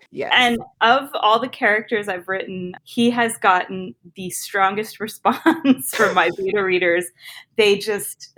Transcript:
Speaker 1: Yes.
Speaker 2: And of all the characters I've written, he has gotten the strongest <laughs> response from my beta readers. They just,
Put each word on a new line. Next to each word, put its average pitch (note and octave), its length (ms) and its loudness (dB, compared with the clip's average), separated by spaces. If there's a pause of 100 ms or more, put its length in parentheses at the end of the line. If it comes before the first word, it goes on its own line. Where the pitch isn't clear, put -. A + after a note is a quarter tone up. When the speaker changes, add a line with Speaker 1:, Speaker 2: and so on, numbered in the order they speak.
(100)
Speaker 1:
Yes. - 260 -4
Speaker 2:
And A#3+ 220 2 (240)
of B3 320 2
all A3 240 4
the B3+ 100 -4
characters G#3+ 600 -2
I've F3+ 200 -8
written, F#3 540 -8
he A#3+ 260 0
has A#3 300 0
gotten F#3 560 0 (220)
the F#3 120 -10
strongest G3+ 720 -2
<laughs> - 0 -
response C4+ 960 0
from G3+ 200 2
my F3+ 220 4
beta G3 260 -2
readers. F3 440 0 (500)
They G3+ 220 4
just, G3+ 600 -8